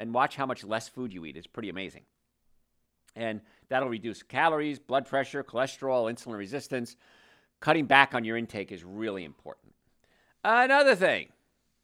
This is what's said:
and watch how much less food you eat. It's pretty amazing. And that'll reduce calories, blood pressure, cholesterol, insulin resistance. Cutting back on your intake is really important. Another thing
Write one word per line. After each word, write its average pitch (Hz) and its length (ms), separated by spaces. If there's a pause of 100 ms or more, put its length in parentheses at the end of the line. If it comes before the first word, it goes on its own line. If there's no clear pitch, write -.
and 117 120
watch 131 220
how 139 120
much 123 180
less 110 240
food 123 240
you 85 140
eat. 69 100
It's 85 100
pretty 110 220
amazing. 90 380 (1080)
And 113 260 (280)
that'll 131 200
reduce 113 340
calories, 151 560
blood 131 280
pressure, 139 380
cholesterol, 127 680
insulin 120 260
resistance. 120 580 (640)
Cutting 151 260
back 135 280
on 120 100
your 113 120
intake 110 360
is 85 120
really 98 400
important. - 500 (720)
Another 254 500
thing 143 360 (540)